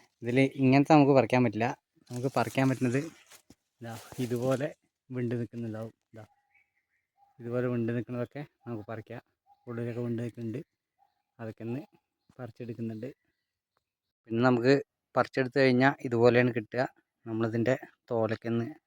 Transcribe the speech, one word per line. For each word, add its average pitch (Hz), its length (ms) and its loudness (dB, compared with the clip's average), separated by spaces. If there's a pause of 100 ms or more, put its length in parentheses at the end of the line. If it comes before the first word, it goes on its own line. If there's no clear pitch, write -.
(220)
ഇതിൽ 120 160 0 (260)
ഇങ്ങനത്തെ 139 320 6
നമുക്ക് 143 220 8
പറിക്കാൻ 127 280 4
പറ്റില്ല. 110 220 0 (420)
നമുക്ക് 123 280 -4
പറിക്കാൻ 127 320 0
പറ്റുന്നത് 123 300 0 (800)
ഇതാ, 117 140 -14 (320)
ഇതുപോലെ 123 420 -2 (500)
വിണ്ട് 120 240 -4
നിൽക്കുന്നുണ്ടാവും. 113 520 -10 (200)
ഇതാ, 107 120 -20 (1160)
ഇതുപോലെ 123 320 -2
വിണ്ട് 117 240 -2
നിൽക്കുന്നതൊക്കെ 123 440 -8 (240)
നമുക്ക് 113 260 -10
പറിക്കാം. 110 300 -14 (460)
ഉള്ളിലൊക്കെ 120 400 -8
വിണ്ട് 117 180 -4
നിൽക്കുന്നുണ്ട്, 117 340 -8 (800)
അതൊക്കെ 110 280 -12
ഒന്ന് 127 160 -8 (560)
പറിച്ചെടുക്കുന്നുണ്ട്. 117 720 -10 (1160)
പിന്നെ 117 240 0
നമുക്ക് 127 260 4 (440)
പറിച്ചെടുത്ത് 127 460 0
കഴിഞ്ഞാൽ 131 300 4 (140)
ഇതുപോലെയാണ് 120 480 4
കിട്ടുക. 120 320 -4 (400)
നമ്മളിതിൻ്റെ 113 480 0 (340)
തോലൊക്കെ 113 420 -2
ഒന്ന് 117 140 -2 (200)